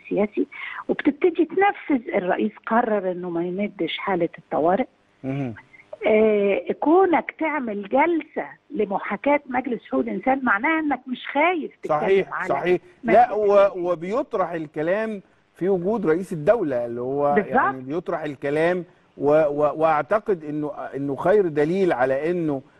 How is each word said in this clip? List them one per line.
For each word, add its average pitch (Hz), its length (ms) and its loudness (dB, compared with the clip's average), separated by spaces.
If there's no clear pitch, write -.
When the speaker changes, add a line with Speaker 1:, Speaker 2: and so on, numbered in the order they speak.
Speaker 1:
السياسي، - 460 -2
وبتبتدي 330 560 0
تنفذ. 370 720 0
الرئيس 190 360 0
قرر 214 460 0
إنه 175 180 -6
ما 170 160 -2
يمدش 180 520 -4
حالة 175 400 -2
الطوارئ. 170 480 0
Speaker 2:
مهم. 131 300 -4
Speaker 1:
آه، 208 720 2
كونك 330 600 2
تعمل 233 500 -4
جلسة 285 560 0
لمحاكاة 208 680 -2
مجلس 254 400 -4
حقوق 262 160 -2
الإنسان 233 420 -2
معناها 254 360 0
إنك 294 280 -2
مش 247 200 -10
خايف 320 480 0
تتكلم 151 240 -2
Speaker 2:
صحيح، 185 340 2
Speaker 1:
على 175 160 -6
Speaker 2:
صحيح. 165 320 0
Speaker 1:
مجلس 214 140 4
Speaker 2:
لا، 240 160 6
و-، 214 120 0
Speaker 1:
الإنسان. 196 400 4
Speaker 2:
وبيطرح 180 640 -2
الكلام 180 720 -4
في 180 140 -2
وجود 190 360 0
رئيس 175 280 0
الدولة 151 520 0
اللي 120 160 -6
هو 143 340 0
Speaker 1:
بالظبط. 190 200 -2
Speaker 2:
يعني 294 260 0
بيطرح 156 420 -6
الكلام، 156 640 -2
و-، 147 300 4
و-، 143 280 0
وأعتقد 160 680 0
إنه، 147 280 -6
إنه 139 200 -4
خير 190 320 4
دليل 160 460 2
على 135 380 0
إنه، 156 300 -2